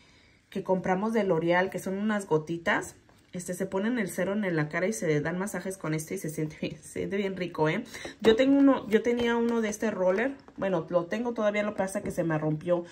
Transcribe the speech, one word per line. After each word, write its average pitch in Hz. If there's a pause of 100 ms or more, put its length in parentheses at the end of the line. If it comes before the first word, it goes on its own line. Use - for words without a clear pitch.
(500)
que 196
compramos 185
de 220
L'Oreal, 175
que 185
son 190
unas 208
gotitas, 170 (380)
este, 180
se 190
ponen 208
el 185
serum 196
en 175
la 151
cara 175
y 220
se 156
dan 165
masajes 190
con 156
este 156
y -
se 165
siente 156
bien, -
se -
siente 185
bien 196
rico, 170
¿eh? 190 (380)
Yo 220
tengo 269
uno, 277
yo 208
tenía 240
uno 233
de 220
este 208
roller, 190 (240)
bueno, 180
lo 175
tengo 233
todavía, 208
lo 208
que 208
pasa 190
que 196
se 175
me 160
rompió 156